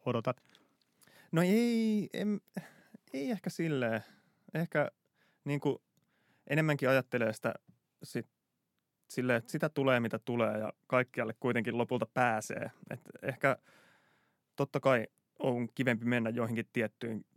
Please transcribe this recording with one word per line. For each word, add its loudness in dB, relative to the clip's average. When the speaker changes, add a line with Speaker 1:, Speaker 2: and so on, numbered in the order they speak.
Speaker 1:
odotat? -2
Speaker 2:
No 4
ei, 2
em-, -4
ei -4
ehkä -4
silleen. -2
Ehkä 0
niinku -2
enemmänkin 2
ajattelee 2
sitä -4
sit -8
silleen, 2
että -6
sitä 0
tulee, 4
mitä -2
tulee, 0
ja -4
kaikkialle -2
kuitenkin 0
lopulta 0
pääsee. 0
Et -8
ehkä 0
totta -2
kai 4
on 0
kivempi 0
mennä 0
joihinkin -2
tiettyihin, -4